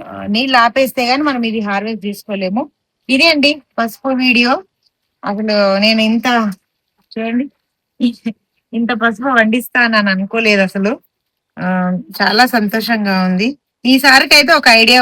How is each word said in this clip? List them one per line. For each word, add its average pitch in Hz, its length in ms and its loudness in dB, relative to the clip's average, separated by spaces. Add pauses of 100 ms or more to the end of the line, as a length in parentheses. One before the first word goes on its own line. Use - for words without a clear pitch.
ఆ, 196 220 -12
నీళ్లు 254 300 0
ఆపేస్తే 240 500 2
గానీ 262 160 0
మనం 269 200 -2
ఇది 226 180 -4
హార్వెస్ట్ 202 460 -6
చేసుకోలేము. 202 640 -6 (380)
ఇదే 269 220 2
అండి 294 320 0 (160)
పసుపు 233 300 -6
వీడియో. 254 540 0 (640)
అసలు 208 540 0
నేను 220 220 2
ఇంత, 220 260 0 (840)
చూడండి, 226 340 -4 (1300)
ఇంత 233 200 -2
పసుపు 233 360 -2 (100)
పండిస్తానని 226 720 0
అనుకోలేదు 202 520 0
అసలు. 196 380 -2 (580)
ఆ, 180 60 -8 (580)
చాలా 208 240 2
సంతోషంగా 208 800 -2
ఉంది. 185 340 -2 (280)
ఈసారికి 269 480 4
అయితే 294 180 4
ఒక 294 160 4
ఐడియా 233 340 6